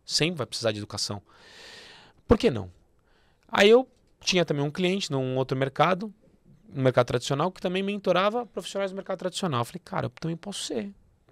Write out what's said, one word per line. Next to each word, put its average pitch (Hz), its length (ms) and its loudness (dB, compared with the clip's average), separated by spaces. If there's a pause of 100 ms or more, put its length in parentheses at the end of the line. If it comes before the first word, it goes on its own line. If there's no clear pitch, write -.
sempre 170 340 0
vai 117 80 -4
precisar 113 260 -2
de 104 60 -6
educação. 101 440 -6 (1040)
Por 240 80 8
que 226 140 2
não?" 98 200 -6 (800)
Aí 202 220 6
eu 254 180 8 (320)
tinha 175 240 2
também 147 200 -2
um 151 60 -2
cliente 185 400 -2
num 131 260 -2
outro 131 200 0
mercado, 170 560 0 (640)
um 135 80 -4
mercado 127 240 4
tradicional, 143 440 0
que - 100 -16
também 185 220 -2
mentorava 202 640 0
profissionais 196 460 -6
do - 20 -12
mercado 190 240 -8
tradicional. 175 440 -2
Eu - 20 0
falei, - 200 -10
"Cara, 156 220 -4
eu 120 40 -6
também 165 260 -6
posso - 280 -10
ser. 214 280 -6 (400)